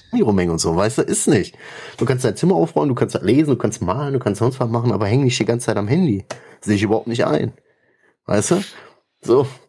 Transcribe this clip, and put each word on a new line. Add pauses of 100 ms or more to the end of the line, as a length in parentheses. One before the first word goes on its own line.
(100)
Handy
rumhängen
und
so,
weißt
du,
ist
nicht. (440)
Du
kannst
dein
Zimmer
aufräumen,
du
kannst
lesen,
du
kannst
malen,
du
kannst
sonst
was
machen,
aber
häng
nicht
die
ganze
Zeit
am
Handy. (380)
Sehe
ich
überhaupt
nicht
ein. (720)
Weißt
du? (560)
So. (220)